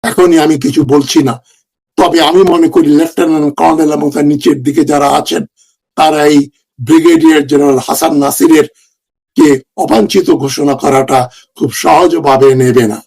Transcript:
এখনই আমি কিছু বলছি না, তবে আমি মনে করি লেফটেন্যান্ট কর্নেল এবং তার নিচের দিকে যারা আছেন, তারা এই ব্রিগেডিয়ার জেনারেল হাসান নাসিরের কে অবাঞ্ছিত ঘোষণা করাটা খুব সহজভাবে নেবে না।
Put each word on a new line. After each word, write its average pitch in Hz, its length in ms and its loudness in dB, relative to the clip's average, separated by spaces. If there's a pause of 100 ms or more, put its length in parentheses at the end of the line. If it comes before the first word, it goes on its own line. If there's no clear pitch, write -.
এখনই 175 360 0
আমি 151 200 0
কিছু 143 260 -2
বলছি 143 380 0
না, 123 200 -4 (540)
তবে - 240 0
আমি 180 220 2
মনে 170 260 2
করি 160 180 0
লেফটেন্যান্ট 156 680 0
কর্নেল 160 380 0
এবং 147 180 -4
তার 147 140 -4
নিচের 147 380 0
দিকে 143 220 -2
যারা 143 260 0
আছেন, 151 340 -4 (500)
তারা 156 300 0
এই 147 260 2 (320)
ব্রিগেডিয়ার 160 640 2
জেনারেল 143 320 0
হাসান 156 380 -4
নাসিরের 143 480 2 (680)
কে - 260 2 (160)
অবাঞ্ছিত 202 540 -2
ঘোষণা 139 440 -2
করাটা 135 540 -2 (280)
খুব - 160 -4
সহজভাবে 151 840 0
নেবে 127 320 2
না। 107 200 -8